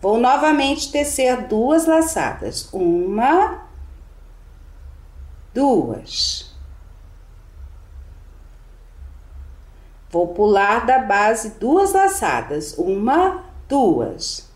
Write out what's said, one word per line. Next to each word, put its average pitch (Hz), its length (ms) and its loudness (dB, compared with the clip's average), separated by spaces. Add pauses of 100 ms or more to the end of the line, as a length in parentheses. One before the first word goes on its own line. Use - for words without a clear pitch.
Vou 208 160 2
novamente 285 720 2
tecer 262 560 0
duas 277 380 2
laçadas. 254 880 -2
Uma, 202 920 0 (1900)
duas. - 1000 -2 (3500)
Vou 175 200 0
pular 208 560 2
da 254 140 4
base 214 600 0
duas 370 340 2
laçadas. 156 840 0
Uma, 247 680 0 (240)
duas. 143 880 -2